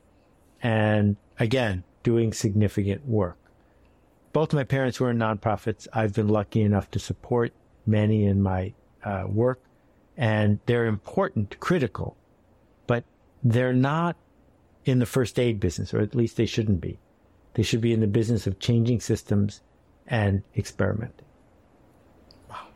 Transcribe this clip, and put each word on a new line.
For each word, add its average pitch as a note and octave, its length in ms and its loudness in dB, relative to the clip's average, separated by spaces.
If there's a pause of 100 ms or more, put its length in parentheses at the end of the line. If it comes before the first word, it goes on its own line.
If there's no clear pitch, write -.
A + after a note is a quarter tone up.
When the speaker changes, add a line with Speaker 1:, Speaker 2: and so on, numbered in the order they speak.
(640)
Speaker 1:
And G#2+ 540 2 (220)
again, A2+ 460 -2 (180)
doing A#2 300 2
significant G2+ 720 -2
work. G#2 300 -2 (960)
Both D3+ 200 0
my C#3+ 120 0
parents C3 360 -2
were B2+ 100 2
in A#2 80 0
nonprofits. A2 720 -2
I've A2 220 0
been G#2+ 140 0
lucky G#2+ 340 0
enough G2+ 300 2
to - 60 -4
support - 540 -4 (340)
many G#2+ 380 2
in G2 180 4
my, F#2+ 300 -2 (320)
uh, G2 240 -4
work, A#2 320 0 (560)
and G#2+ 500 2
they're A#2+ 200 2
important, A2 720 -4
critical, - 560 -2 (720)
but A#2+ 180 -2 (400)
they're B2 280 2
not D3+ 440 0 (680)
in B2+ 140 2
the B2 80 2
first - 320 -2
aid A#2+ 220 0
business, G2 340 -4
or A2 60 0
at G#2+ 140 -2
least A#2+ 220 0
they A2+ 100 2
shouldn't G#2+ 340 0
be. - 180 -10 (560)
They A2+ 80 0
should A2+ 180 0
be A#2 120 2
in A2+ 80 2
the A2 60 4
business A2 400 0
of G2+ 120 -4
changing A#2 420 2
systems G2+ 600 -2 (460)
and G2+ 360 0 (140)
experimenting. - 680 -4 (1300)
Speaker 2:
Wow. - 60 -16 (200)